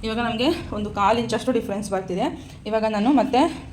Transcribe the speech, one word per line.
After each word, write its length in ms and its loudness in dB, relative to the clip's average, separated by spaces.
ಇವಾಗ 120 -2
ನಮಗೆ 320 0
ಒಂದು 180 -6
ಕಾಲು 280 2
ಇಂಚಷ್ಟು 340 0
ಡಿಫ್ರೆನ್ಸ್ 380 -2
ಬರ್ತಿದೆ. 600 -2
ಇವಾಗ 220 0
ನಾನು 240 2
ಮತ್ತೆ 480 4